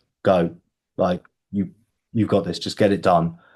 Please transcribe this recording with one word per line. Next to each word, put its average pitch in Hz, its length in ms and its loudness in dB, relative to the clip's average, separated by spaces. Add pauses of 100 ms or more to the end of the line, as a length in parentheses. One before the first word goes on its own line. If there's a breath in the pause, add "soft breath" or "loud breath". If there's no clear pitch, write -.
(220)
go. 87 320 2 (420)
Like, 90 280 -2 (280)
you, 95 180 -4 (420)
you've 107 160 0
got 98 160 0
this, 90 140 -6
just - 200 -10
get 104 140 2
it 95 100 -2
done. 85 360 2 (180 soft breath)